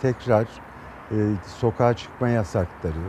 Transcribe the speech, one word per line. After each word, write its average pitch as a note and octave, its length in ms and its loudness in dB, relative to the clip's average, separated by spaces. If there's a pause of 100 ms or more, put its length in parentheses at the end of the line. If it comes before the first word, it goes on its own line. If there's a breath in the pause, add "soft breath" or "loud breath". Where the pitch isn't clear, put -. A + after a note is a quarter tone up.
tekrar, A#2+ 460 2 (640 loud breath)
e, A2 40 0 (300)
sokağa A#2+ 480 2
çıkma - 360 -2
yasakları, G2 640 0 (160)